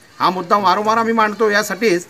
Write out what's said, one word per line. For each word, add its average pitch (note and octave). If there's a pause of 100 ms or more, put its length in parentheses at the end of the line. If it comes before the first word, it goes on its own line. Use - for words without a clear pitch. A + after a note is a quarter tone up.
(200)
हा D3+
मुद्दा F#3
वारंवार G#3
आम्ही A3+
मांडतो G#3+
यासाठीच G3